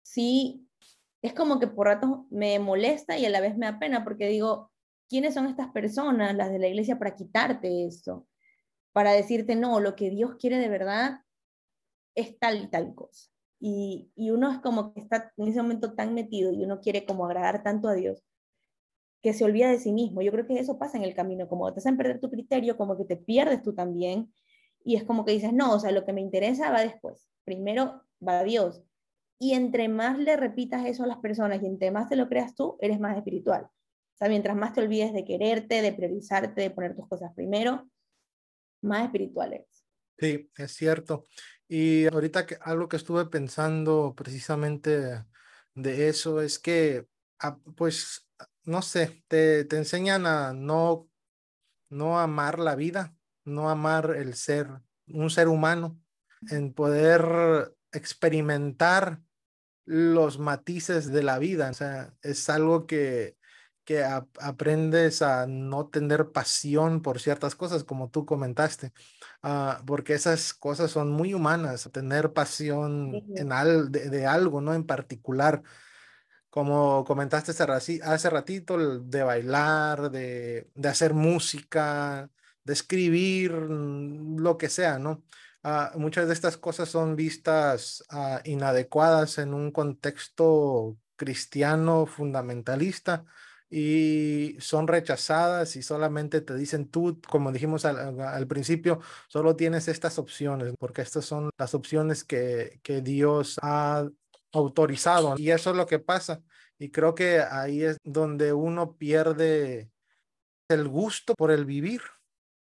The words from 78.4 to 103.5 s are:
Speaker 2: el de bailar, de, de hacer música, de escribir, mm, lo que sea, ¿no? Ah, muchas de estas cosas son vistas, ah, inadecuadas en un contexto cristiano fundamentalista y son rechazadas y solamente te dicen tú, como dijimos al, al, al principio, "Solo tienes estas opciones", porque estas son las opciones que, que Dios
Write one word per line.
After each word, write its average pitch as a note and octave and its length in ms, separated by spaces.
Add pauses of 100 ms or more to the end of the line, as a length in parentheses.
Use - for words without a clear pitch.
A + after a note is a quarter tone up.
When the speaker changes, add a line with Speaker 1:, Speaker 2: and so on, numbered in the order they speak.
Speaker 2:
el B2+ 340
de C3+ 140
bailar, C#3+ 880
de, B2 640
de C#3 140
hacer D#3 240
música, D3 1160 (340)
de C#3+ 100
escribir, F#3 800
mm, D3+ 840
lo E3 180
que D#3+ 120
sea, D#3+ 300
¿no? D3+ 240 (400)
Ah, D3 320
muchas D#3 320
de E3 60
estas E3 240
cosas E3 320
son D#3+ 260
vistas, D#3 920
ah, C3+ 360
inadecuadas D3+ 920
en C#3+ 160
un D3 180
contexto C#3+ 1300 (180)
cristiano D3+ 920
fundamentalista C#3 1200 (440)
y D3+ 880
son D#3 280
rechazadas E3 920
y B2+ 60
solamente D3+ 580
te C#3+ 140
dicen D3 340
tú, E3+ 400
como C#3+ 240
dijimos D3+ 320
al, C#3+ 140
al, C3 220
al C3+ 260
principio, E3 520 (300)
"Solo D#3 260
tienes E3 320
estas D#3+ 320
opciones", C3+ 600
porque B2+ 220
estas D3 240
son D3+ 320
las B2+ 160
opciones D#3 520
que, B2 580
que C#3 180
Dios C#3+ 600